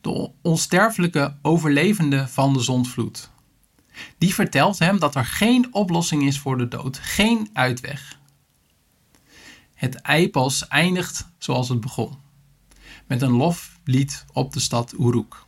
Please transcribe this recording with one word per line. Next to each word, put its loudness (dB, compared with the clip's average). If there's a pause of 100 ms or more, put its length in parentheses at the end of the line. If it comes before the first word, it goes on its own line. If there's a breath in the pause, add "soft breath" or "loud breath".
de -6 (120)
onsterfelijke 0
overlevende 2
van 2
de 2
zondvloed. -2 (880 loud breath)
Die 2
vertelt 2
hem 2
dat 0
er 0
geen 2
oplossing 0
is 2
voor -2
de -2
dood, -8
geen 0
uitweg. -4 (1600 loud breath)
Het -8
epos 0
eindigt 0 (100)
zoals -4
het 0
begon, -6 (920 loud breath)
met -2
een 2
loflied 0
op -4
de -6
stad -4
Uruk. 0 (140)